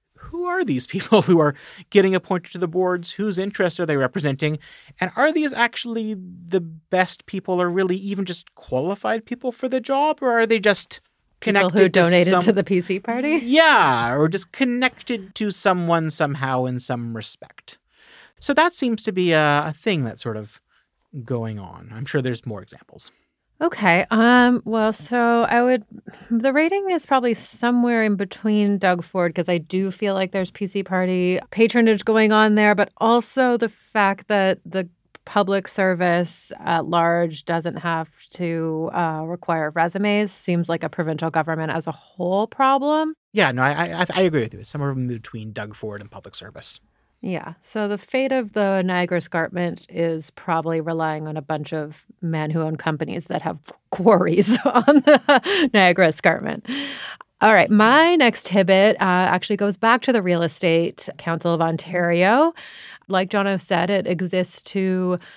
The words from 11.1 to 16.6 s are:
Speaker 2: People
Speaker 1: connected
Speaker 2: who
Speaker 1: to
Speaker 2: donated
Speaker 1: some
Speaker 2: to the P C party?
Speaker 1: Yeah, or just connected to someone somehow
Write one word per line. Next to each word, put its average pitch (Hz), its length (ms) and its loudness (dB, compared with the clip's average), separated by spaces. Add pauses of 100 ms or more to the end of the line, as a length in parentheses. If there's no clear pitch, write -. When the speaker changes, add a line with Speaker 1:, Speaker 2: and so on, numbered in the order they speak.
Speaker 2:
People 196 280 2
Speaker 1:
connected 180 100 0
Speaker 2:
who 196 60 8
Speaker 1:
to 185 40 6
Speaker 2:
donated 175 440 4
Speaker 1:
some 180 100 4
Speaker 2:
to 208 100 4
the 196 120 0
P 185 160 0
C 185 180 -4
party? 254 460 -2
Speaker 1:
Yeah, 214 680 4
or 147 160 2
just 185 220 -6
connected 247 840 -4
to 208 160 -2
someone 170 580 0
somehow 135 540 -2